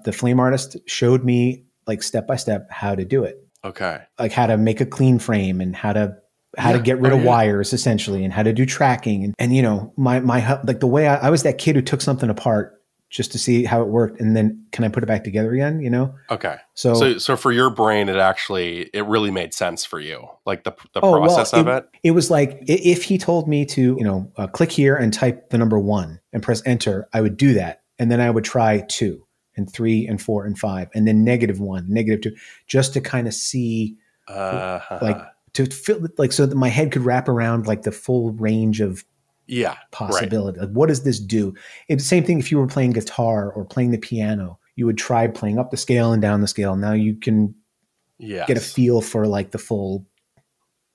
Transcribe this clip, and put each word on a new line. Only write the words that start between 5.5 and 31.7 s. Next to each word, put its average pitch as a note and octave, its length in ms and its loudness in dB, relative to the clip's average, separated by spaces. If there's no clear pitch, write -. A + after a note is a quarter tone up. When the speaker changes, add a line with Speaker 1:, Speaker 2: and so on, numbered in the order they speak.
Speaker 1:
and F#2 160 -4
how G#2 160 -4
to, G#2 240 0
how A#2 160 2
to B2 60 4
Speaker 2:
Yeah. A#2 60 0
Speaker 1:
get B2+ 160 0
rid C3 120 4
Speaker 2:
Oh, C3+ 60 4
Speaker 1:
of B2 40 2
Speaker 2:
yeah. B2 60 4
Speaker 1:
wires, G#2+ 460 2
essentially, G#2 500 0
and F#2 80 -4
how G#2+ 100 -2
to A2 120 2
do B2+ 100 2
tracking. A#2+ 600 0
And, G#2 140 -4
and, A#2+ 160 0
you C3 60 4
know, G#2+ 380 0
my, B2+ 220 2
my B2+ 200 2
hu-, B2 260 -2
like, B2+ 140 -2
the C3+ 60 2
way C#3+ 200 4
I, C#3+ 100 4
I C#3+ 40 4
was D#3 120 4
that C#3 160 0
kid - 180 2
who B2 60 4
took C3+ 180 -2
something C3 300 0
apart G#2+ 480 -2
just - 220 -6
to A#2 60 -8
see A#2+ 260 2
how A#2 180 2
it A2 60 -2
worked, A2 320 0
and A2 160 2
then, A2 340 0
"Can A#2 140 -4
I A2+ 40 0
put A2+ 140 -2
it A2+ 40 -4
back G#2+ 180 -2
together G#2+ 280 -2
again?" D3 280 -2
You C3 100 -4
know? C3 240 0
Speaker 2:
Okay. G2 240 -4
Speaker 1:
So A#2+ 200 2
Speaker 2:
So, B2 240 4
so - 180 0
for C3 140 0
your B2 180 4
brain, G#2+ 400 2
it F#2+ 60 -2
actually, F#2 680 0
it G#2 100 -4
really G#2+ 280 0
made F2 200 -4
sense F2 320 -4
for E2+ 140 -12
you, D2+ 300 -12
like, G2 160 -4
the, - 80 -6
the G2 80 -2
Speaker 1:
Oh, G3 80 6
well, F2+ 120 6
Speaker 2:
process E3+ 300 4
of A2+ 140 4
Speaker 1:
it, B2+ 120 0
Speaker 2:
it? B2+ 60 -6
Speaker 1:
it E3+ 80 6
was E3+ 180 2
like, C#3+ 220 4
i-, F3 160 2
if F3 180 4
he F#3+ 160 0
told E3+ 300 0
me D3 180 0
to, C#3 160 -2
you A2 60 -2
know, F#2+ 320 -2
uh, G2+ 100 -4
"Click E3 240 0
here C#3 240 4
and A#2+ 180 2
type - 380 -2
the A#2+ 80 0
number A2+ 180 4
one G2 440 -2
and A2+ 80 -4
press A#2 240 -2
enter," A2 480 -2
I A2+ 80 0
would G#2 160 0
do C#3 180 4
that. F2 280 -2
And A#2 140 2
then A#2+ 80 2
I A#2+ 100 2
would A2 140 0
try A2 420 2
two - 400 -6
and G2 120 -6
three A2+ 380 0
and G#2+ 160 -6
four G#2 240 -4
and G#2 100 -6
five F#2+ 380 -6
and G#2+ 140 2
then A2 160 6
negative A2+ 340 2
one, F#2+ 340 -6